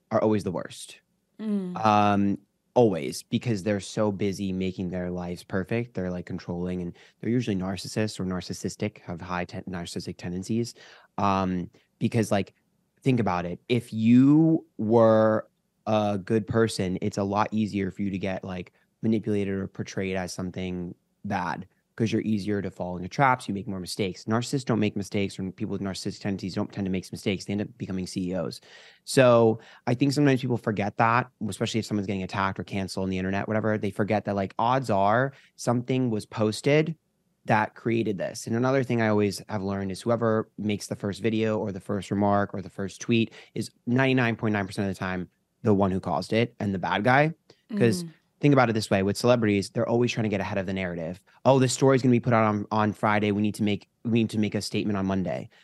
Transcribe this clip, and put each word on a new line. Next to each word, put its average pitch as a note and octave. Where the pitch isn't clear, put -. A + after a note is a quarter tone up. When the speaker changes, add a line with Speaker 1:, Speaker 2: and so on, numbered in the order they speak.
Speaker 1:
are A2
always G#2+
the F#2+
worst. -
Speaker 2:
Mm. F#3+
Speaker 1:
Um, G#2
always, F2+
because A2
they're G#2
so G#2+
busy F#2+
making F#2
their F2+
lives F2+
perfect. A#2
They're, F#2
like, F2+
controlling, F2+
and F2
they're A2
usually A#2
narcissists F#2+
or F#2
narcissistic, F#2
have F2
high F2+
ten-, -
narcissistic F2+
tendencies. F#2+
Um, F#2+
because, A2+
like, G2+
think B2+
about F2+
it. F2
If A#2+
you C#3
were A2
a G#2
good G#2+
person, G#2+
it's G#2
a G2+
lot G2+
easier G2+
for G2+
you G2
to F#2+
get, F#2+
like, F#2
manipulated G#2
or G2
portrayed F#2+
as F2+
something F2+
bad F#2+
'cause A2
you're A2
easier G2+
to F#2
fall F2+
into F2+
traps. B2+
You G#2
make G2
more F#2+
mistakes. F#2
Narcissists B2
don't A2
make G#2
mistakes, G2
or F#2+
people G2
with F#2
narcissistic F#2+
tendencies F#2+
don't G#2+
tend G2
to F#2
make F#2
mistakes. F#2
They G2+
end G2+
up -
becoming F#2
C F2+
E F#2
Os. C#2
So A#2
I A#2+
think C#3
sometimes C3+
people B2
forget G#2
that, A#2+
especially A2
if G#2
someone's G2+
getting F#2+
attacked G2
or -
canceled F#2+
on F#2+
the F#2+
internet, F#2+
whatever, G#2+
they G2+
forget G#2
that, G2+
like, G2
odds B2
are G#2+
something B2
was G#2
posted C#3+
that G#2+
created A2
this. -
And A2+
another C3
thing A#2+
I A2
always G#2
have G#2
learned G2
is F2+
whoever A2+
makes G#2
the -
first G2
video A2
or G#2
the -
first G2+
remark G2+
or G2+
the F2+
first G2
tweet A#2
is A2+
ninety-nine B2+
point G#2+
nine G2+
percent G2
of F#2
the -
time F#2
the G#2+
one G2
who F#2
caused E2+
it A2+
and G2+
the F2+
bad F2+
guy. D3
'Cause F3
Speaker 2:
Mm. E3
Speaker 1:
think D3
about B2
it A2
this G#2+
way, G2
with G2
celebrities, A2+
they're -
always A#2+
trying A#2
to G#2+
get G2
ahead G2
of F2+
the G2
narrative. F2
"Oh, C3
this B2+
story's C3+
gonna C3
be A#2+
put A#2
out A2
on, G#2
on G#2+
Friday. G#2+
We G2+
need G#2
to -
make, G#2
we A#2
need A2
to A2+
make G#2
a G#2
statement G#2
on G2
Monday." F2